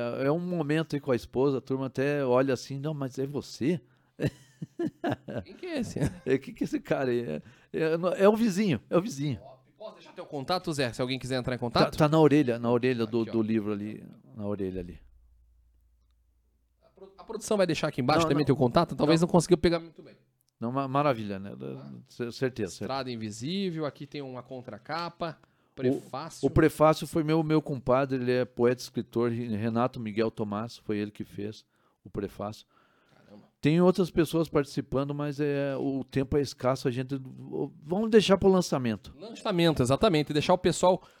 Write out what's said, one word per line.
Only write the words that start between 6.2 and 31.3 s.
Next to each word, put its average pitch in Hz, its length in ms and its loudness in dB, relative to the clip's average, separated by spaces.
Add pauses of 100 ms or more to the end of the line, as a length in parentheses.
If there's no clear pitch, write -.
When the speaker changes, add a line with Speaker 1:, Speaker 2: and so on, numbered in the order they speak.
Speaker 1:
É, 135 100 4
que - 160 -8
que - 120 -6
é - 20 -2
esse 294 140 -4
cara 131 320 -2
aí? 120 80 0
É, 143 220 -6 (300)
é, 170 520 0
é 196 40 10
o 214 60 8
vizinho, 208 460 2 (100)
é - 80 2
o - 20 6
vizinho. 143 400 -4
Speaker 2:
Ó, - 160 -20 (220)
posso - 160 -16
deixar - 180 -20
teu 175 140 -14
contato, 170 460 -4
Zé, 135 200 -2
se - 80 -8
alguém 131 160 0
quiser 127 200 -4
entrar 127 180 -2
em 117 40 -6
Speaker 1:
Tá, - 20 -12
Speaker 2:
contato? 120 360 0
Speaker 1:
tá 156 120 4
na 160 100 4
orelha, 139 400 6
na 120 100 -2
orelha 120 380 2
do, 113 140 0
Speaker 2:
Aqui, 113 100 -2
ó. - 40 -6
Speaker 1:
do 113 60 4
livro 107 320 0
ali, 104 320 -8 (320)
na 107 80 -10
orelha 95 360 -4
ali. 87 180 -12 (1900)
Speaker 2:
A - 40 -20
pro-, 190 300 -20
a - 60 -20
produção 220 320 -2
vai 190 100 4
deixar 160 200 0
aqui 147 140 -4
embaixo 147 220 4
Speaker 1:
Não, 160 60 2
Speaker 2:
também 147 140 4
Speaker 1:
não. 139 40 2
Speaker 2:
teu 123 100 4
contato, 151 400 2
talvez 160 240 4
Speaker 1:
Não. 175 60 4
Speaker 2:
não 165 60 -2
consiga 175 240 6
pegar 170 220 2
muito 165 240 -14
bem. - 140 -20 (420)
Speaker 1:
Não, 117 140 -4
ma-, 135 160 -2
maravilha, 123 500 0
né? 98 120 -12
Speaker 2:
Tá. 131 160 -12 (420)
Speaker 1:
Cer-, 120 240 -8
certeza, - 0 -
certeza. 117 420 -4 (100)
Speaker 2:
Estrada 127 280 -6
Invisível, 151 760 -6
aqui 143 220 -12
tem 143 140 -12
uma 127 200 -12
contracapa, 147 960 -10 (320)
Speaker 1:
O, - 60 -20
Speaker 2:
prefácio. 139 680 -4
Speaker 1:
o 139 40 2
prefácio 156 560 4
foi 165 160 -2
meu, 156 220 2
meu 156 180 2
compadre, 131 580 0
ele 123 120 0
é 123 120 2
poeta 120 360 2
e - 40 -12
escritor, 120 460 -2
Renato 117 680 -2
Miguel 110 320 -2
Tomás, 107 460 -6
foi 107 200 -4
ele 104 140 -4
que - 120 -14
fez 104 400 -12 (400)